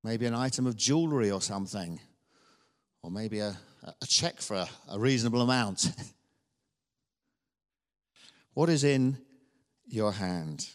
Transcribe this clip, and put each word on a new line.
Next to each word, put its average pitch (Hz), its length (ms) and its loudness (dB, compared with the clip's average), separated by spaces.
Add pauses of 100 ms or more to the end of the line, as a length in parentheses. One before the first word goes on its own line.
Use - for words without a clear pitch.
Maybe 113 180 0
an 117 80 2
item 127 340 0
of 113 100 -2
jewelry 139 540 2
or 95 100 0
something. 95 580 -6 (1040)
Or 85 80 -10
maybe 107 280 -4
a, 104 180 -4 (260)
a - 220 -12
check - 340 0
for - 160 -6
a, 92 140 -2 (200)
a 98 80 -8
reasonable 120 440 2
amount. 120 560 2
<laughs> - 40 -14 (2500)
What 160 160 4
is 147 140 4
in 135 360 4 (680)
your 107 260 0
hand? 87 640 -4